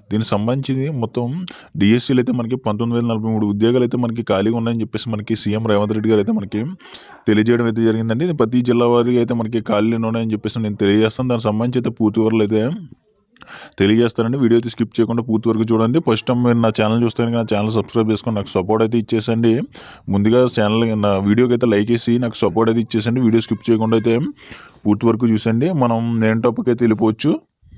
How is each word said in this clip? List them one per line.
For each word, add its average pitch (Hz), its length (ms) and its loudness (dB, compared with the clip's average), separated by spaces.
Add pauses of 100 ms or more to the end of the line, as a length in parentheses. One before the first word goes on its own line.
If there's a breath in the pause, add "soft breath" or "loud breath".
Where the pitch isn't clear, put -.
(120)
దీనికి 110 180 -2
సంబంధించి 131 600 -2
మొత్తం 123 560 -6 (320 loud breath)
డిఎస్సిలో 117 420 2
అయితే 123 120 0
మనకి 120 240 -2
పంతొమ్మిది 117 460 -2
వేల 117 100 0
నలభై 110 180 -2
మూడు 107 160 0
ఉద్యోగాలు 113 380 2
అయితే 123 140 -2
మనకి 117 260 -4
ఖాళీగా 107 340 0
ఉన్నాయని 117 240 -4
చెప్పేసి 107 280 -6
మనకి 107 260 -4
సీఎం 107 320 -4
రేవంత్ 104 260 0
రెడ్డి 110 160 -2
గారు 110 100 4
అయితే 208 120 -2
మనకి 104 320 -4 (640 loud breath)
తెలియజేయడం 113 380 2
అయితే 113 180 0
జరిగిందండి. 113 420 0
ఇది 180 80 -2
ప్రతి 123 280 0
జిల్లా 120 260 2
వారీగా 120 300 2
అయితే 120 160 0
మనకి 113 280 -4
ఖాళీలు 107 340 0
ఉన్నాయని 113 360 -4
చెప్పేసి 107 280 -4
నేను 107 160 -4
తెలియజేస్తాను. 110 540 2
దానికి 117 140 -2
సంబంధించి 117 360 -2
అయితే 117 220 -4
పూర్తి 107 180 2
వివరాలు 110 240 2
అయితే 110 340 0 (1000 loud breath)
తెలియజేస్తానండి. 113 580 2
వీడియో 117 200 4
అయితే 117 120 0
స్కిప్ - 300 -4
చేయకుండా 117 240 0
పూర్తి 113 260 0
వరకు 110 220 0
చూడండి. 113 360 2
ఫస్ట్ 110 200 0
టైమ్ 123 160 0
మీరు 120 140 2
నా 113 220 2
ఛానల్ 110 240 2
చూస్తే 117 200 0
కనుక 117 180 -2
నా 110 120 -4
ఛానల్ 104 180 0
సబ్స్క్రైబ్ 110 400 0
చేసుకొని 107 240 -2
నాకు 101 120 -4
సపోర్ట్ 104 360 0
అయితే 113 140 0
ఇచ్చేసండి. 113 640 0 (480 loud breath)
ముందుగా 110 360 4 (140)
ఛానల్, 110 420 0
నా 101 160 2
వీడియోకి 107 360 2
అయితే 120 140 0
లైక్ 107 240 2
వేసి 117 260 0
నాకు 120 260 -4
సపోర్ట్ 110 280 2
అయితే 117 100 0
ఇచ్చేసండి. 117 400 -2
వీడియో 113 200 4
స్కిప్ - 280 -4
చేయకుండా 110 280 2
అయితే 113 220 2 (680 loud breath)
పూర్తి 107 220 0
వరకు 113 200 2
చూసండి. 113 420 0 (140)
మనం 117 360 0
మెయిన్ 110 240 2
టాపిక్ 120 260 0
అయితే 120 140 0
వెళ్ళిపోవచ్చు. 113 560 0 (380)